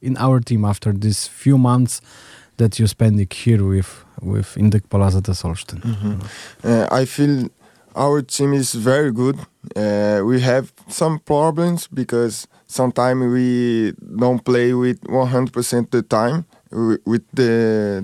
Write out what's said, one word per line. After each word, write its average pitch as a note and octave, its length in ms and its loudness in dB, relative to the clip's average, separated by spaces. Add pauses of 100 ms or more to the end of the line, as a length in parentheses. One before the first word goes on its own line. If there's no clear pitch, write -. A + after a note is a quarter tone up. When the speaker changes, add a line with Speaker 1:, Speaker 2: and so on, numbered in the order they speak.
Speaker 1:
in C3 160 -2
our B2+ 260 2
team G#2+ 220 0
after G2+ 340 -2
these G#2 300 -2
few C#3 280 2
months B2 440 2 (560)
that A2+ 220 2
you A2+ 80 4
spending G#2 460 2 (120)
here A2 180 4
with, F#2+ 240 0 (340)
with G2 360 -4
Indyk G#2 320 2
Polo G2 160 2
A F#2+ 60 4
Z F#2 180 0
S F#2 160 -4
Olsztyn? E2+ 340 -8
Speaker 2:
Mm-hmm. G#2 340 -4 (500)
Uh, A#2 380 2
I C3 40 0
feel C#3+ 400 0 (500)
our C#3+ 280 2
team C#3+ 300 -2
is C3 220 -2
very C3 360 2
good. B2+ 240 0 (400)
Uh, G#2 500 0
we B2 160 2
have C3 300 0 (180)
some D#3+ 300 -2
problems E3 720 0
because A#2+ 540 -4 (200)
sometimes B2+ 680 0
we B2 580 0 (280)
don't B2 240 0
play B2 300 2
with B2 240 0 (120)
one B2+ 180 0
hundred B2+ 260 -2
percent A#2+ 380 -2
the A#2 100 0
time A#2+ 420 0 (280)
wi-, A2+ 340 0
with A2+ 160 0 (120)
the, A2 720 0